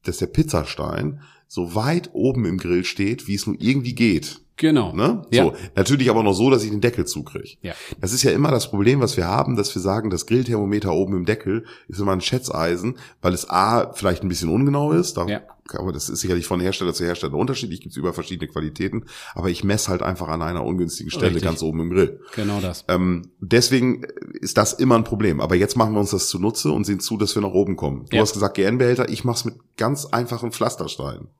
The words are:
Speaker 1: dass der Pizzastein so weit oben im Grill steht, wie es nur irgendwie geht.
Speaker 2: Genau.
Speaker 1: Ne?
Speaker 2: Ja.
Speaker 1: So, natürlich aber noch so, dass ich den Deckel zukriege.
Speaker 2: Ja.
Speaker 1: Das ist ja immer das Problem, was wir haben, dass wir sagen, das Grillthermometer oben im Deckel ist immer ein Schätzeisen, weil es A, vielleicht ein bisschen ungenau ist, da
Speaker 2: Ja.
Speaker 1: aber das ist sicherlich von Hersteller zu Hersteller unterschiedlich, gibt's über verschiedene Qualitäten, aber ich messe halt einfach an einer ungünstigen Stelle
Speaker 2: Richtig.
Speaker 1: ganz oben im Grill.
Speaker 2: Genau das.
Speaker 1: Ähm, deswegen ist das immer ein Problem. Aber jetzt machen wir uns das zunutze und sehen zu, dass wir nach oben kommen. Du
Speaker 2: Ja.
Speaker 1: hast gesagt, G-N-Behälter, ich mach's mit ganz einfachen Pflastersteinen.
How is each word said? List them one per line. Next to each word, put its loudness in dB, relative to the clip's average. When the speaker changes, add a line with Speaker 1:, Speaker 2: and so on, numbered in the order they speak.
Speaker 1:
dass -6
der -2
Pizzastein -2
so -6
weit -2
oben 0
im 0
Grill 0
steht, -2
wie -2
es -4
nur -2
irgendwie 0
geht. 0
Speaker 2:
Genau. 4
Speaker 1:
Ne? 2
Speaker 2:
Ja. 6
Speaker 1:
So, 2
natürlich 4
aber 6
noch 4
so, 4
dass 6
ich -6
den -2
Deckel 2
zukriege. -10
Speaker 2:
Ja. -8
Speaker 1:
Das -2
ist 0
ja 6
immer 4
das 0
Problem, 4
was 2
wir 2
haben, 0
dass -2
wir -4
sagen, 0
das -4
Grillthermometer 0
oben 2
im -2
Deckel -2
ist -10
immer 2
ein 2
Schätzeisen, -2
weil 2
es -6
A, 2
vielleicht -2
ein -4
bisschen -2
ungenau 2
ist, 2
da -2
Speaker 2:
Ja. -4
Speaker 1:
aber -4
das -8
ist -6
sicherlich 0
von -2
Hersteller -2
zu -4
Hersteller -4
unterschiedlich, -2
gibt's -16
über -2
verschiedene -8
Qualitäten, -4
aber -2
ich -2
messe 0
halt 0
einfach -4
an -4
einer -4
ungünstigen -4
Stelle -2
Speaker 2:
Richtig. 0
Speaker 1:
ganz -2
oben -2
im -2
Grill. 2
Speaker 2:
Genau -2
das. -6
Speaker 1:
Ähm, 0
deswegen 4
ist -2
das 2
immer 4
ein 2
Problem. 0
Aber 2
jetzt 2
machen 2
wir 2
uns 0
das 0
zunutze 0
und 0
sehen -2
zu, -4
dass 0
wir 2
nach -2
oben 2
kommen. -4
Du 2
Speaker 2:
Ja. 6
Speaker 1:
hast 2
gesagt, 0
G-N-Behälter, 4
ich -6
mach's -2
mit -6
ganz -2
einfachen -4
Pflastersteinen. -6